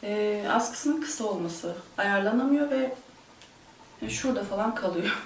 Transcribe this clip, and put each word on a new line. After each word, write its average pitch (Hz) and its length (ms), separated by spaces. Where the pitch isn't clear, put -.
e, 208 480
askısının - 500
kısa 294 220
olması. 175 520
Ayarlanamıyor 233 720
ve 262 260
şurada 240 340
falan 208 320
kalıyor. 175 500